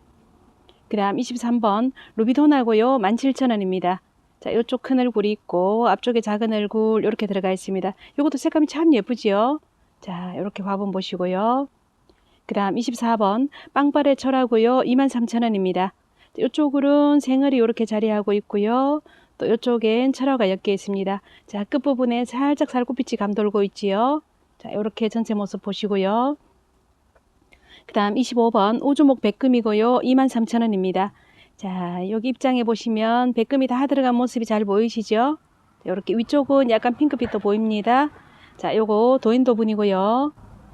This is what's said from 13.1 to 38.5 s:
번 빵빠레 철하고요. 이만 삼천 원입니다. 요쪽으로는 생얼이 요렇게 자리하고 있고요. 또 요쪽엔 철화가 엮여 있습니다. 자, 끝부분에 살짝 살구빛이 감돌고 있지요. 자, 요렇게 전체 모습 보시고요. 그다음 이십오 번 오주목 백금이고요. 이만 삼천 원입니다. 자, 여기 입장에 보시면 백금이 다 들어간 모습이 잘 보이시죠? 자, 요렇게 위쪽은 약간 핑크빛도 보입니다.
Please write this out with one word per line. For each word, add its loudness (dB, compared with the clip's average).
번 0
빵빠레 2
철하고요. 2
이만 2
삼천 -2
원입니다. 0
요쪽으로는 2
생얼이 2
요렇게 0
자리하고 0
있고요. 0
또 -2
요쪽엔 0
철화가 0
엮여 -2
있습니다. -4
자, -6
끝부분에 -2
살짝 -2
살구빛이 -4
감돌고 0
있지요. 0
자, -16
요렇게 -4
전체 -4
모습 -6
보시고요. -2
그다음 -2
이십오 0
번 2
오주목 2
백금이고요. 2
이만 4
삼천 -2
원입니다. -2
자, -8
여기 -4
입장에 0
보시면 0
백금이 0
다 -2
들어간 2
모습이 -2
잘 0
보이시죠? 0
자, -18
요렇게 -4
위쪽은 2
약간 0
핑크빛도 0
보입니다. 0